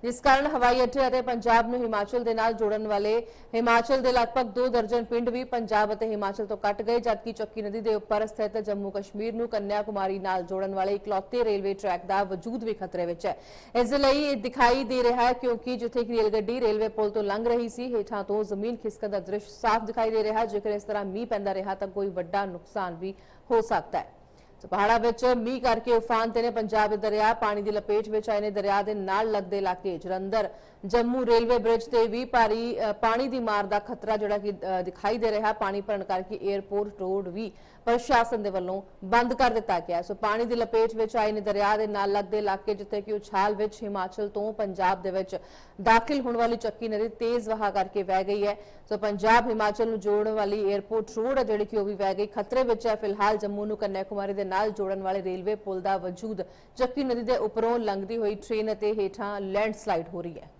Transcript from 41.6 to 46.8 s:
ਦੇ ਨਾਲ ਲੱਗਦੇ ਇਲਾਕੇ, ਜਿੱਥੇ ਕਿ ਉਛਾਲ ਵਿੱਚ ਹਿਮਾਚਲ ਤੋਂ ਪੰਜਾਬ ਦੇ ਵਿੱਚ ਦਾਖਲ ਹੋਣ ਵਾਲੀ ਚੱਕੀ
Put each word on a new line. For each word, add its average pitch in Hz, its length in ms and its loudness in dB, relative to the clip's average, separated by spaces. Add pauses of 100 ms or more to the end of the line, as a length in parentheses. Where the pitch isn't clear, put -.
ਦੇ 214 100 0
ਨਾਲ 202 260 0
ਲੱਗਦੇ 202 260 0
ਇਲਾਕੇ, 202 360 -2
ਜਿੱਥੇ 202 260 -6
ਕਿ 208 120 -6
ਉਛਾਲ 208 420 0
ਵਿੱਚ 214 280 -4
ਹਿਮਾਚਲ 202 460 -4
ਤੋਂ 208 240 -4
ਪੰਜਾਬ 196 500 0
ਦੇ 190 80 -2
ਵਿੱਚ 185 260 -4 (460)
ਦਾਖਲ 233 380 4
ਹੋਣ 240 160 -2
ਵਾਲੀ 233 200 2
ਚੱਕੀ 226 320 -4